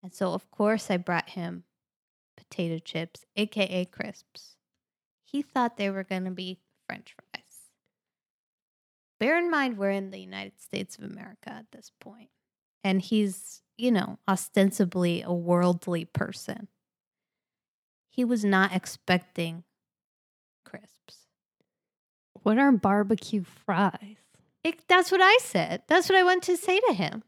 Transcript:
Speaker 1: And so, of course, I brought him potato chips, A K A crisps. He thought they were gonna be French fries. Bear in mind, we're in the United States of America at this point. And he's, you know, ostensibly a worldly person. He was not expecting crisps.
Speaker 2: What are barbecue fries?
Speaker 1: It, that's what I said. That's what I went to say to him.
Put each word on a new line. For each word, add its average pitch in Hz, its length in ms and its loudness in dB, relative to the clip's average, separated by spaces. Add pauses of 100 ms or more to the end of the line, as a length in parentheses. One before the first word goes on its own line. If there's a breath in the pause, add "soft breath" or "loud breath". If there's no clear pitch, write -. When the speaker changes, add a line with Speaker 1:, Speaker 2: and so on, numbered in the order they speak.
Speaker 1:
And 185 100 -14
so, 185 200 -4
of 185 180 -8
course, 214 400 0
I 185 60 2
brought 180 340 -2
him 175 340 -10 (720)
potato 165 420 -6
chips, - 460 -10 (120)
A 208 100 -2
K 208 160 -2
A 185 220 -2
crisps. - 720 -16 (680)
He - 180 -6
thought 247 360 -2
they 202 140 -2
were 190 140 -6
gonna 185 280 -6
be 185 260 -10 (280)
French - 280 -14
fries. - 260 -16 (1800)
Bear 294 180 2
in 349 120 0
mind, 269 280 0
we're 196 120 0
in 196 200 -4
the 190 100 -14
United 196 400 -12
States - 380 -8
of - 60 -14
America 208 460 -16
at 220 220 -18
this - 280 -20
point. 226 280 -20 (540)
And 190 180 2
he's, 202 600 -4 (160)
you 247 120 0
know, - 280 0 (100)
ostensibly 185 920 2
a 175 100 -4
worldly 175 720 0
person. - 640 -6 (1400)
He 254 140 -2
was 226 200 0
not 190 300 4
expecting 175 920 -4 (1000)
crisps. - 600 -20 (1160)
Speaker 2:
What 214 160 2
are 277 140 6
barbecue 202 720 0
fries? 196 720 -2 (460)
Speaker 1:
It, - 260 -6
that's 359 220 6
what 381 120 4
I 403 180 8
said. 165 480 -4
That's 339 200 4
what 381 100 6
I 370 60 6
went 359 200 4
to 359 120 0
say 370 320 0
to 311 60 4
him. 185 340 -4